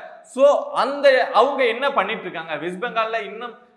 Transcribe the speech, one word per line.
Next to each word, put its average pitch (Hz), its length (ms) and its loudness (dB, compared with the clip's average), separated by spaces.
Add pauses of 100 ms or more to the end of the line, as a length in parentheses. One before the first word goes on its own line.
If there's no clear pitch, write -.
(220)
So 269 500 2
அந்த, 262 600 2
அவங்க 262 340 4
என்ன 247 260 -2
பண்ணிட்டு 202 300 -2
இருக்காங்க, 165 340 -8
வெஸ்ட் 180 260 -8
பெங்கால்ல 226 400 -4
இன்னும் 220 440 -14 (120)